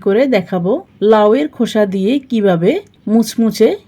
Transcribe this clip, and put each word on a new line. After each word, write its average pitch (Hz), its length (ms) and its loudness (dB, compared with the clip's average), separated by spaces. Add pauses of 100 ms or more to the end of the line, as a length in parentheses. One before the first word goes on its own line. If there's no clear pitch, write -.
করে 202 220 2
দেখাবো 185 440 -2 (400)
লাউয়ের 214 440 2
খোসা 214 300 -2
দিয়ে 196 280 -2 (160)
কিভাবে 196 420 0 (360)
মুচমুচে 220 640 0 (180)